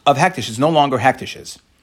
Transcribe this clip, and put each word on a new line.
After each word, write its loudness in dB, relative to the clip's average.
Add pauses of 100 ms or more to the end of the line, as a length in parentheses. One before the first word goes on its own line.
of 4
hektish. -2
It's -10
no 2
longer 2
hektish's. -4 (240)